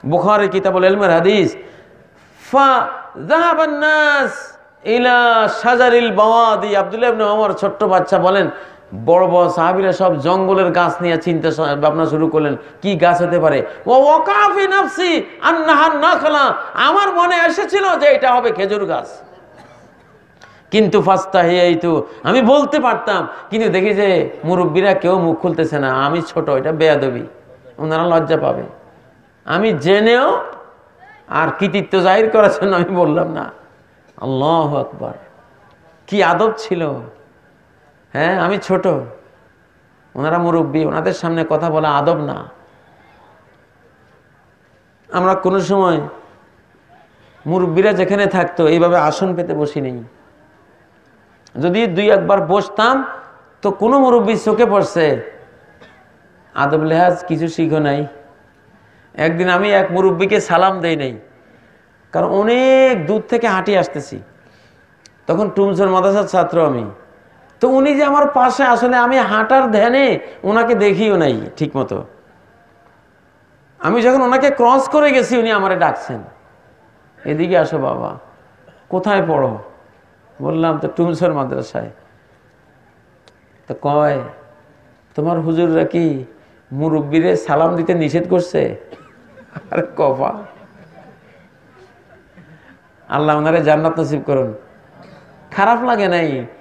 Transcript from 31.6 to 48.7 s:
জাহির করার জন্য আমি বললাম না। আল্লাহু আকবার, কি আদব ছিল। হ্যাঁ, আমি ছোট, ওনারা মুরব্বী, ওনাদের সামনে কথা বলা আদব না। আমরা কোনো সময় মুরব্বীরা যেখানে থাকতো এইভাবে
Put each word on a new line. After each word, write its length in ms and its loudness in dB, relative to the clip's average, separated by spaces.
জাহির 300 2
করার 200 4
জন্য 260 -2
আমি 200 -2
বললাম 360 0
না। 200 -10
আল্লাহু 600 -2
আকবার, 360 -8
কি 160 0
আদব 340 2
ছিল। 340 -6
হ্যাঁ, 280 -2
আমি 180 -2
ছোট, 280 -2
ওনারা 240 -2
মুরব্বী, 460 0
ওনাদের 280 -4
সামনে 360 -4
কথা 220 -2
বলা 260 0
আদব 220 0
না। 300 -8
আমরা 220 0
কোনো 260 -2
সময় 400 0
মুরব্বীরা 460 2
যেখানে 340 0
থাকতো 420 0
এইভাবে 280 4